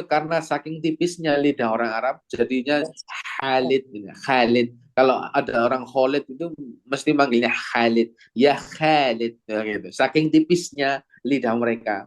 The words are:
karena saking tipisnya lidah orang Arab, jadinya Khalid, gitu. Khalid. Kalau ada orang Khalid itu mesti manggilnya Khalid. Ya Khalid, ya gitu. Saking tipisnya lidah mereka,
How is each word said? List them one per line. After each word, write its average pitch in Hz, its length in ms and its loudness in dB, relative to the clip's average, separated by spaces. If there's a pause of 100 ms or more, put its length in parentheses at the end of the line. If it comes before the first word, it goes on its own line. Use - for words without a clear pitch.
karena 156 320 0
saking 156 400 -6
tipisnya 160 560 -2
lidah 143 400 0
orang 117 160 -2
Arab, 117 260 -2 (140)
jadinya 131 560 -2 (520)
Khalid, 131 520 2
gitu. 104 160 -14 (160)
Khalid. 120 460 2 (280)
Kalau 127 320 4
ada 120 400 0
orang 127 160 -2
Khalid 131 400 0
itu 160 300 -10 (340)
mesti 139 240 -2
manggilnya 120 400 2
Khalid. 117 640 0 (180)
Ya 135 240 4
Khalid, 131 880 0
ya 107 220 -4
gitu. 98 260 -6
Saking 156 400 0
tipisnya 151 680 0 (240)
lidah 123 320 0
mereka, 113 480 -4